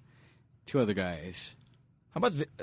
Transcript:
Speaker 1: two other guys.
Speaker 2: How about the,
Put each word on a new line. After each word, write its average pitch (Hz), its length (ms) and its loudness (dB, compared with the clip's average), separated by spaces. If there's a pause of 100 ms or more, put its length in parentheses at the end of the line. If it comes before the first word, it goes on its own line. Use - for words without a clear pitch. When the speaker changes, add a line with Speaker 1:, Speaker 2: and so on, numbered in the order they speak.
(680)
Speaker 1:
two - 120 0
other 104 160 4
guys. 90 600 -4 (580)
Speaker 2:
How 160 40 -2
about 208 200 2
the, 151 80 0 (160)